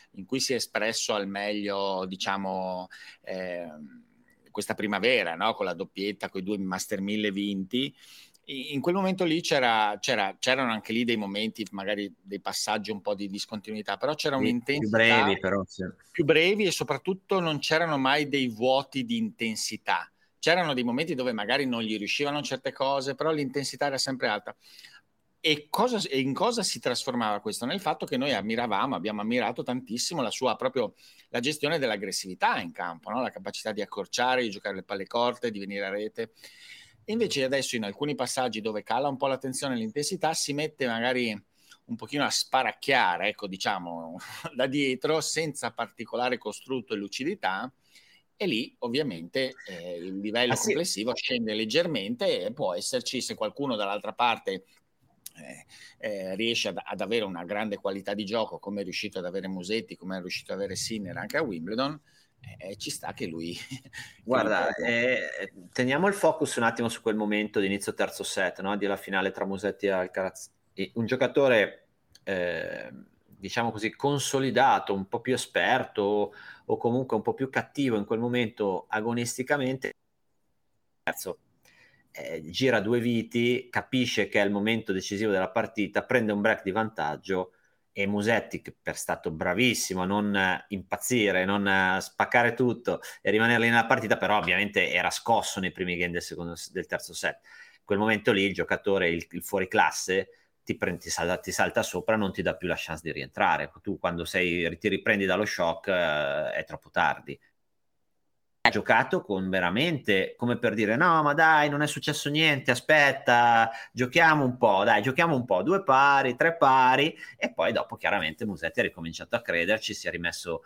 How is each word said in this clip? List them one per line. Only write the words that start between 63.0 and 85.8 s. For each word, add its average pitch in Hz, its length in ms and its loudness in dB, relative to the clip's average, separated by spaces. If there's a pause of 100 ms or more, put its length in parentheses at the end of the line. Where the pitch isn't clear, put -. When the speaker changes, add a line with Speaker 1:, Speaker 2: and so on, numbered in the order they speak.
Speaker 1:
che 113 140 -8
lui 82 280 -8
<laughs> - 680 -16
Speaker 2:
Guarda, 107 500 2
Speaker 1:
che - 80 -6
lui 117 100 0
perda. 117 460 0
Speaker 2:
eh, 95 160 -8 (180)
teniamo 139 360 2
il 196 60 4
focus 151 420 2
un 120 80 0
attimo 117 260 2
su - 120 -6
quel 107 140 0
momento 107 440 0
di 98 60 2
inizio 98 280 -2
terzo - 300 -2
set, 92 380 -2
no? 101 160 -2
Di 98 80 0
la 98 100 0
finale 95 360 0
tra 101 140 -4
Musetti 98 420 -2
e 98 40 4
Alcaraz. 92 600 -4 (220)
E 95 220 -6
un 113 100 -2
giocatore, 123 840 2 (360)
eh, 87 680 -4 (340)
diciamo 113 460 -4
così, 107 240 -2
consolidato, 131 1000 2
un 95 140 -2
po' 113 140 -4
più 127 120 0
esperto 110 680 0
o, 101 320 0 (320)
o 110 120 0
comunque 123 400 0
un 110 60 0
po' 113 100 0
più 135 160 -4
cattivo 123 480 0
in 101 80 0
quel 110 140 -2
momento 113 680 -2
agonisticamente, 120 1080 -2 (1080)
terzo, - 360 -6 (720)
eh, 78 380 -8
gira 117 300 2
due 113 200 2
viti, 120 680 0
capisce 117 600 0
che 107 120 4
è 101 40 6
il 101 60 2
momento 104 420 0
decisivo 101 380 0
della 92 180 2
partita, 104 540 -2